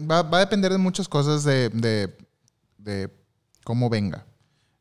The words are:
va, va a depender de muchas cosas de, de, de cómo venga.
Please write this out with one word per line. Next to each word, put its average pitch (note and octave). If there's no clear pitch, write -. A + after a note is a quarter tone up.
va, E3
va E3
a -
depender G3
de F#3+
muchas F#3
cosas D3
de, C3
de, A2
de G2+
cómo A#2+
venga. G2+